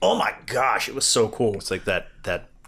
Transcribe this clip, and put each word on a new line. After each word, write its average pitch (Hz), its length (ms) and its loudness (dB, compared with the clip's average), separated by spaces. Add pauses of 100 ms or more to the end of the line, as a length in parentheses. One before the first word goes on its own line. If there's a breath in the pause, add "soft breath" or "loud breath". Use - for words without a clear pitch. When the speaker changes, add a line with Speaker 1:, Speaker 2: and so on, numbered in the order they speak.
Speaker 1:
oh 196 160 4
my - 180 -2 (120)
gosh, 123 420 2
it - 60 -10
was 135 120 -2
so 113 220 4
cool. 107 260 0
Speaker 2:
It's - 160 -8
like 92 140 -4
that, 92 240 -2 (160)
that, 90 240 -4 (200)